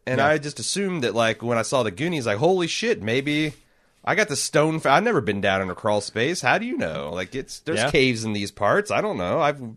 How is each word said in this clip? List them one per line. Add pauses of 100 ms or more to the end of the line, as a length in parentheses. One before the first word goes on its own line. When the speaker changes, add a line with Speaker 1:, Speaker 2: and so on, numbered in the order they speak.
Speaker 1:
and
Speaker 2:
Yeah.
Speaker 1:
I
just
assumed
that,
like,
when
I
saw
the
Goonies,
like,
holy
shit,
maybe (520)
I
got
the
stone.
Fa-,
I've
never
been
down
in
a
crawl
space.
How
do
you
know?
Like,
it's,
there's
Speaker 2:
Yeah.
Speaker 1:
caves
in
these
parts.
I
don't
know.
I've, (160)